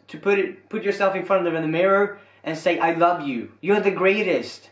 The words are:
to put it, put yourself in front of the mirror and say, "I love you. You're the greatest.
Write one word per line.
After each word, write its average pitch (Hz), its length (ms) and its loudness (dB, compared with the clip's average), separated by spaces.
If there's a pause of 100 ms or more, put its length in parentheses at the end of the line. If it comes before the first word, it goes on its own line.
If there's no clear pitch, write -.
to - 100 -16
put 196 220 0
it, - 320 -6
put 214 120 -6
yourself 196 320 0
in 185 120 -6
front 185 200 0
of 165 60 0
the 160 160 -2
mirror 196 500 2 (240)
and 156 140 -6
say, 170 220 -2
"I 170 160 0
love 165 340 2
you. 113 320 -6
You're 202 220 2
the 196 80 2
greatest. 190 800 0